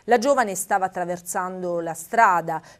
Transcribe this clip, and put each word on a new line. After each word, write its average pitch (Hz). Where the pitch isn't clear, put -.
La 233
giovane 247
stava 190
attraversando 180
la 165
strada 170